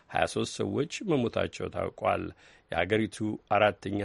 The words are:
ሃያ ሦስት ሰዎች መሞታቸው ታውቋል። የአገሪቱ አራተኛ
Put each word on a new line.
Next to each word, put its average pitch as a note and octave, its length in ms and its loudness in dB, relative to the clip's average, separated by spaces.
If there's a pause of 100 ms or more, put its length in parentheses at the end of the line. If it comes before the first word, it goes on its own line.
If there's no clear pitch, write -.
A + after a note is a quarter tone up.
(100)
ሃያ - 160 2
ሦስት A2+ 280 -2
ሰዎች A2 380 -4 (140)
መሞታቸው A2 640 0
ታውቋል። F#2 540 -2 (460)
የአገሪቱ G#2 460 2 (340)
አራተኛ G2+ 540 4